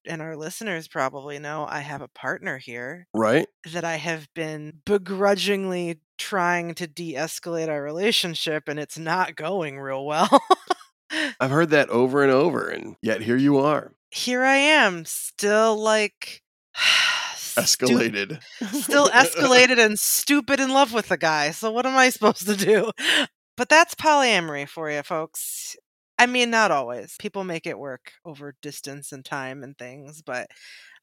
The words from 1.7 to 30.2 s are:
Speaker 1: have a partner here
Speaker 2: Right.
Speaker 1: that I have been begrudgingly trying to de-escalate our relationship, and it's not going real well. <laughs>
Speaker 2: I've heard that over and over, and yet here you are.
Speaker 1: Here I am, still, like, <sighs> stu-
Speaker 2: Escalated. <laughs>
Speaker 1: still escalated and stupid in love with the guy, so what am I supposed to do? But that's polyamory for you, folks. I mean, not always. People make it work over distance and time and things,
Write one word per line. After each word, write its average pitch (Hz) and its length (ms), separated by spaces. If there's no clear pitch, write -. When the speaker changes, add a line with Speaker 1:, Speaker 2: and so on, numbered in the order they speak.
Speaker 1:
have 143 200
a 127 80
partner 151 480
here 131 560
Speaker 2:
Right. 113 340
Speaker 1:
that 165 140
I 165 120
have 156 380
been 156 520
begrudgingly 190 1120
trying 175 600
to 175 100
de-escalate 160 800
our 147 140
relationship, 165 840
and 151 140
it's 147 160
not 165 400
going 156 420
real 135 280
well. 180 340
<laughs> 302 520
Speaker 2:
I've 131 100
heard 160 200
that 143 200
over 131 320
and 135 100
over, 127 380
and 82 320
yet 110 180
here 117 160
you 139 220
are. 143 340
Speaker 1:
Here 247 320
I 269 140
am, 262 480
still, 214 720
like, 214 640
<sighs> - 60
stu- - 500
Speaker 2:
Escalated. 113 540
<laughs> 202 120
Speaker 1:
still 285 360
escalated 247 760
and 214 140
stupid 277 600
in 269 100
love 269 220
with 226 160
the 185 80
guy, 156 340
so 220 200
what 247 160
am 262 100
I 254 140
supposed 208 360
to 208 100
do? 202 340
But 247 120
that's 320 260
polyamory 190 720
for 156 220
you, 147 120
folks. - 720
I 240 80
mean, 247 240
not 220 200
always. 123 480
People 202 260
make 170 220
it 135 120
work 131 340
over 143 380
distance 143 500
and 135 120
time 135 400
and 139 120
things, 143 460